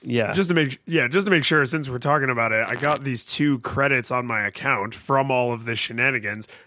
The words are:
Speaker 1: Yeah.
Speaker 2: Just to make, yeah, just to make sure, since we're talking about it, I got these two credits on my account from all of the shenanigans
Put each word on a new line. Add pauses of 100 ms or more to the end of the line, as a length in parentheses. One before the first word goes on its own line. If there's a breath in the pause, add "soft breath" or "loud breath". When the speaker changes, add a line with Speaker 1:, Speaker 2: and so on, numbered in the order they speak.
Speaker 1:
Yeah.
Speaker 2:
Just
to
make,
yeah,
just
to
make
sure,
since
we're
talking
about
it,
I
got
these
two
credits
on
my
account
from
all
of
the
shenanigans (180 loud breath)